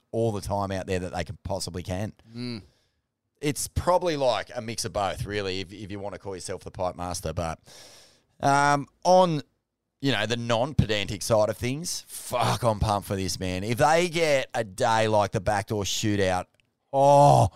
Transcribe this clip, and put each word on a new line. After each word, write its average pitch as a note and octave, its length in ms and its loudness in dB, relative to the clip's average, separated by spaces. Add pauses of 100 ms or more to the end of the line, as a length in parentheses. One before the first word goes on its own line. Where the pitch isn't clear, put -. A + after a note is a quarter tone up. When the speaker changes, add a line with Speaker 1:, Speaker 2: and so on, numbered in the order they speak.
(100)
Speaker 1:
all A2+ 220 -2
the G2+ 80 -6
time G2 320 -4
out F#2 140 -6
there F#2+ 140 -2
that F2+ 140 -8
they F2 100 -4
can - 200 -14
possibly F2 380 -8
can. F#2 300 -8 (220)
Speaker 2:
Mm. A#2+ 280 -10 (800)
Speaker 1:
It's - 280 -4
probably, F3 480 0
like, A#2+ 380 0
a B2 60 -6
mix A2+ 240 -8
of G2+ 80 -8
both, F#2+ 320 -2
really, F#2+ 360 -4
if, F2+ 120 -10
if G2+ 180 -14
you G2+ 80 -10
wanna G2 200 -10
call G2 160 -10
yourself F2+ 280 -10
the F#2+ 80 -14
pipe F2+ 260 -4
master. E2+ 360 -6
But, E2 260 -6 (840)
um, C#3+ 460 2 (180)
on, F3 380 6 (600)
you C3+ 100 0
know, G#2 140 0
the A#2 100 0
non-pedantic A2+ 880 0
side G#2+ 260 2
of G#2+ 80 -4
things, C#3 500 -6
fuck, A#2+ 560 -2
I'm A2 180 2
pumped G2+ 280 0
for G#2 80 -2
this, F#2+ 240 -4
man. F#2 240 -4
If A2+ 140 -2
they E3 300 4
get D3+ 460 0
a A#2+ 100 -2
day A2+ 440 2
like G#2 240 2
the A2 80 -2
backdoor G2+ 440 -2
shootout, F#2 600 0 (460)
oh, C#3 640 8